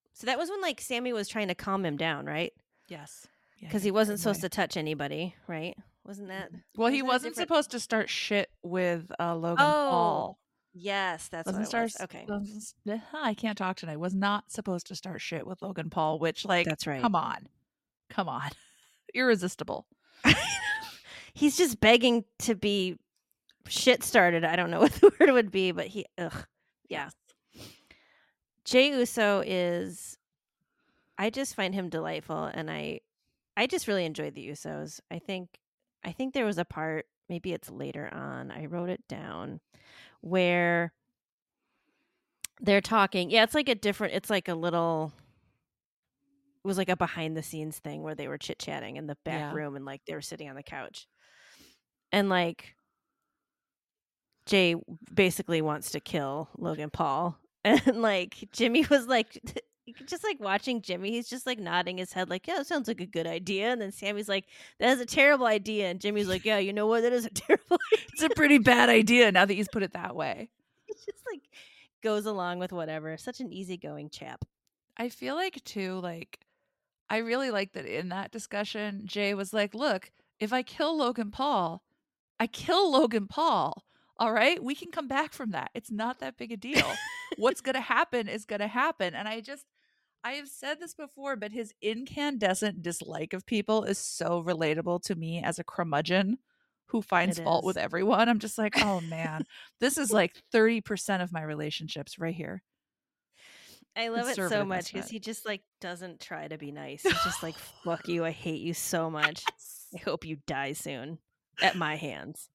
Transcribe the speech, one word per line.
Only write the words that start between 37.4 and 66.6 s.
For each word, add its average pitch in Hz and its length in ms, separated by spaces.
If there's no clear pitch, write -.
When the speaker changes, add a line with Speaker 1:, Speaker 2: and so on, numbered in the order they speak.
Speaker 1:
it's - 180
later 139 420
on, 135 400
I 151 140
wrote 175 220
it - 200
down, 101 520
where 175 720
they're 202 200
talking. 190 500
Yeah, 220 120
it's 226 120
like 294 140
a 247 60
different, 202 400
it's 180 160
like 196 180
a 175 60
little, 165 580
it 196 40
was 190 100
like 185 100
a 180 80
behind 160 400
the 160 60
scenes 156 380
thing 151 220
where 156 120
they 143 140
were 147 100
chit-chatting - 580
in 151 120
the 143 160
back 151 280
Speaker 2:
Yeah. - 20
Speaker 1:
room 147 220
and, 135 80
like, 139 220
they 160 80
were 147 80
sitting 156 260
on 135 60
the 143 80
couch. - 460
And, 196 160
like, 175 480
Jey 180 280
basically 170 500
wants 151 300
to 147 80
kill 147 560
Logan 151 340
Paul. 160 520
<laughs> - 60
And, 233 380
like, 196 500
Jimmy 233 380
was, 269 160
like, 240 380
<laughs> - 600
just, - 180
like, 359 160
watching 208 420
Jimmy, 185 300
he's 233 160
just, 254 180
like, 240 140
nodding 180 360
his 185 160
head, 185 160
like, 185 200
"Yeah, 349 80
that 277 100
sounds 285 220
like 226 120
a 180 60
good 165 180
idea." 190 460
And 247 100
then 196 120
Sammy's 208 360
like, 196 180
"That 233 100
is 262 100
a 233 60
terrible 277 400
idea." 208 420
And 180 120
Jimmy's 208 260
like, 185 180
"Yeah, 214 140
you 196 140